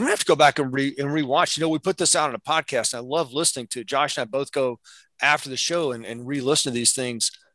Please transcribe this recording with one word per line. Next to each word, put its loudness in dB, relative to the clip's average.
gonna 2
have 2
to 0
go 6
back 6
and 0
re-, -2
and -2
rewatch. 0
You -2
know, 0
we 0
put -2
this 2
out 2
on -8
a -6
podcast, -2
and -6
I -10
love -2
listening -2
to -8
it. -12
Josh 0
and -2
I -4
both -4
go -2
after 2
the -6
show 0
and, -8
and -10
re-listen 0
to -4
these 2
things, -2